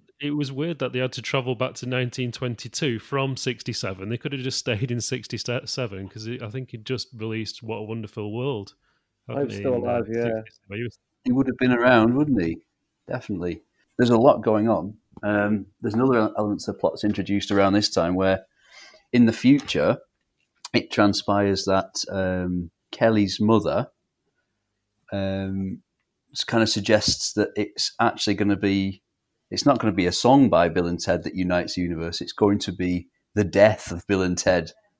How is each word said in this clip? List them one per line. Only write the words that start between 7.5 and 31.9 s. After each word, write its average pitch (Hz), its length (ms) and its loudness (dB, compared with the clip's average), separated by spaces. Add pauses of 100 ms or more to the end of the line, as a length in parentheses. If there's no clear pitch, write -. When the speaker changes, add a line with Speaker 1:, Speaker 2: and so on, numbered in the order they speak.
Speaker 1:
What 110 160 -10
a 107 60 -10
Wonderful 107 500 -10
World, 120 420 -6 (520)
Speaker 2:
I'm 117 80 -10
Speaker 1:
hadn't 135 160 -4
he, 101 60 -10
Speaker 2:
still 123 180 -2
Speaker 1:
in, 117 60 -2
uh, 120 40 -6
Speaker 2:
alive, 120 220 -2
yeah. 117 160 -4
Speaker 1:
sixty-seven. 110 540 -6
He 117 60 -6
was 117 160 -10 (260)
Speaker 3:
He - 80 0
would 135 140 2
have 123 100 -4
been 127 160 4
around, 120 420 6
wouldn't 139 260 2
he? 82 200 -2 (480)
Definitely. 90 540 -6 (340)
There's 123 140 4
a 117 60 6
lot 120 240 6
going 107 280 2
on. 98 260 -2 (280)
Um, 104 420 0 (160)
there's 110 140 -4
another 127 220 4
ele-, 107 200 2
element 104 240 -2
to - 100 -6
the 98 60 -8
plot - 160 0
that's - 100 -8
introduced 101 480 -2
around 98 220 4
this 104 160 2
time 87 260 0
where 95 300 2 (640)
in 123 140 6
the 113 80 4
future 120 640 2 (760)
it - 180 -2
transpires 101 760 2
that, 95 280 0 (160)
um, 90 640 -2 (200)
Kelly's 104 500 2
mother, 107 480 2 (1200)
um, 95 720 -4 (520)
s-, - 100 -6
kind 113 200 2
of 110 60 2
suggests - 640 0
that 104 220 0
it's - 440 -4
actually 113 340 0
gonna 101 240 2
be, 98 440 0 (500)
it's - 140 -4
not 131 140 4
gonna 107 140 0
be 90 140 2
a 87 40 2
song 127 380 6
by 85 180 6
Bill 87 200 0
and 87 120 -2
Ted 87 240 -2
that 82 120 -8
unites 90 400 -2
the 90 60 -2
universe. 85 400 -4